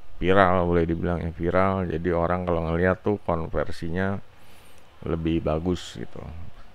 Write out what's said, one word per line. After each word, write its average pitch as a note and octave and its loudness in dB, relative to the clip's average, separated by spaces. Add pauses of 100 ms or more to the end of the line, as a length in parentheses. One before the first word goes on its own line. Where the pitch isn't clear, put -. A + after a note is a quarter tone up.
(200)
viral, F#2 6
boleh F2 4
dibilang E2+ 0
ya, E2+ -4
viral. F2+ 0
Jadi F2 -2
orang F2 0
kalau E2 0
ngeliat F2 2
tuh G#2 0
konversinya E2 -2 (880)
lebih E2 0
bagus E2 -2
gitu. - -8 (560)